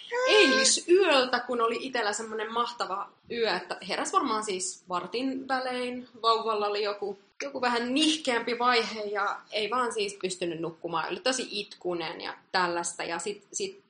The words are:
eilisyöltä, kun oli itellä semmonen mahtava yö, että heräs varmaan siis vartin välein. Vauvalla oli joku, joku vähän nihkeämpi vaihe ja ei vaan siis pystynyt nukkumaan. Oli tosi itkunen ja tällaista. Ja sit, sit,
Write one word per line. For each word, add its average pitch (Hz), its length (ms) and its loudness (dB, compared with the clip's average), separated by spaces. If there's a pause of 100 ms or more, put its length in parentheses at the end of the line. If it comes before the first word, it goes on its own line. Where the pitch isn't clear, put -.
(280)
eilisyöltä, 320 1120 6
kun 240 220 -2
oli 226 200 2
itellä 240 320 -2
semmonen 220 400 -6
mahtava 202 560 -4 (220)
yö, 220 240 0
että - 220 -6 (120)
heräs 302 240 -2
varmaan 226 300 2
siis 185 460 -6
vartin 254 580 -4
välein. 247 600 -4 (140)
Vauvalla 220 460 2
oli 208 160 0
joku, 202 360 -4 (240)
joku 277 180 -6
vähän 240 320 2
nihkeämpi 254 680 2
vaihe 226 420 2
ja 202 380 -2 (120)
ei 208 180 -2
vaan 240 240 0
siis 208 280 -4
pystynyt 175 380 -4
nukkumaan. 165 500 -4
Oli 185 100 -6
tosi 262 320 -2
itkunen 180 680 -6
ja 190 120 -8 (180)
tällaista. 175 520 0
Ja 170 160 -4
sit, 202 240 -6 (100)
sit, - 360 -6